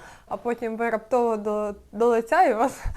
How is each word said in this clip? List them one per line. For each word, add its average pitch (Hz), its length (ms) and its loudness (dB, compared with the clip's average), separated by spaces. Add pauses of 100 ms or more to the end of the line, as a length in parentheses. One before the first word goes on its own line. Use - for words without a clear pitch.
(280)
а - 100 -8
потім 233 400 -6
ви 233 120 -2
раптово 226 480 0
до, 208 380 -4 (160)
до 220 140 0
лиця 240 380 4
і 285 100 4
у 208 40 -2
вас 247 260 -2 (140)